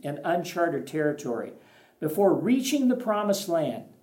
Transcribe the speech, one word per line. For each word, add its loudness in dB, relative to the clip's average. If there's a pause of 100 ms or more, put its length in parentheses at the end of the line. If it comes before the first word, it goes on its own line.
in -6
uncharted 0
territory." -4 (460)
Before 4
reaching 2
the 4
promised -2
land, -2 (180)